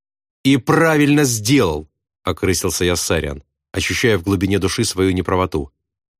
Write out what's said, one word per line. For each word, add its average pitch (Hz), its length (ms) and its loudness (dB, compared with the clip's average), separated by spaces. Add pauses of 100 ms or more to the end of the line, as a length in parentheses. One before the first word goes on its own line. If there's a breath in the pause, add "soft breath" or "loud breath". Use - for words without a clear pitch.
(440)
«И 135 140 4
правильно 151 640 2
сделал», 107 640 0 (360)
окрысился 92 600 -2
Яссариан, 78 600 -2 (280)
ощущая 98 460 0
в 85 60 -8
глубине 98 360 0
души 90 260 -2
свою 95 260 0
неправоту. 90 600 -2 (480)